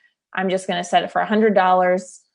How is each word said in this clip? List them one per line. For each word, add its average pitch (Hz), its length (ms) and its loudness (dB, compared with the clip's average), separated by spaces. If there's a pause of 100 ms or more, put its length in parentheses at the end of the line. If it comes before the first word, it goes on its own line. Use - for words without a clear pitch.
(340)
I'm 190 160 -4
just 190 180 -4
gonna 175 160 -4
set 180 200 0
it 196 80 -8
for 180 100 -2
a 175 40 -2
hundred 208 300 2
dollars, 185 640 2 (140)